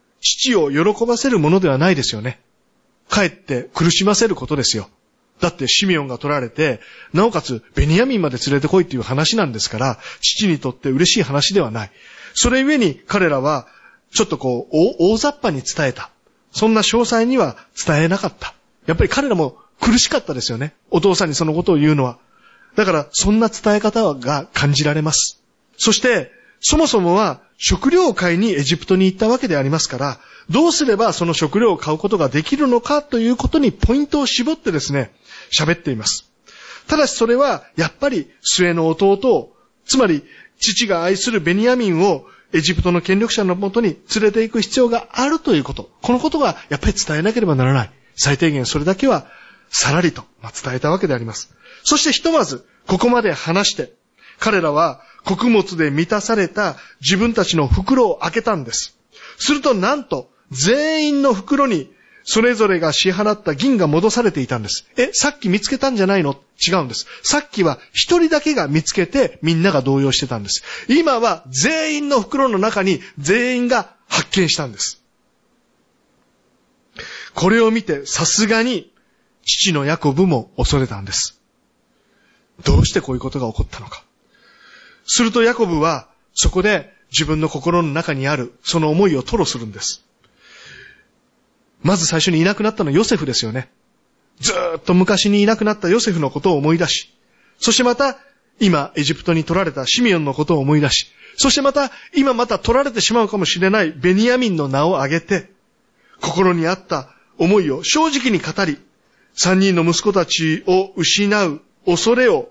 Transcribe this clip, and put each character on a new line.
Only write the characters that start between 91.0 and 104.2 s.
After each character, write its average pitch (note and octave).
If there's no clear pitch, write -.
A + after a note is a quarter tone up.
ま F3+
ず E3
最 D#3+
初 F3+
に D#3+
い E3
な G3+
く -
な G#3+
っ G#3+
た G3
の C#3+
ヨ F3
セ A3
フ D3+
で C3
す -
よ A2+
ね。 B2
ず -
ー F3
っ -
と F3+
昔 F#3
に G3+
い G3+
な A3
く G#3+
な G#3
っ G#3
た F#3
ヨ G3+
セ A3+
フ E3
の F#3
こ C#3+
と D#3+
を D#3+
思 D3
い E3
出 E3+
し、 -
そ -
し G#3+
て C4
ま A#3+
た C4+
今 E3
エ D3+
ジ D3
プ -
ト E3+
に D#3+
取 E3+
ら G3
れ D#3+
た C3+
シ -
メ A3
オ E3+
ン D#3
の C#3
こ D3+
と E3
を D#3
思 C#3+
い D3+
出 C#3+
し、 -
そ C#4
し -
て C#4+
ま C#4
た C#4
今 C4+
ま A#3+
た A3
取 A#3
ら C#4
れ C#4
て A3
し -
ま A#3
う G#3
か G#3+
も F#3+
し -
れ F#3
な G#3
い D#3+
ベ D#3
ニ G#3+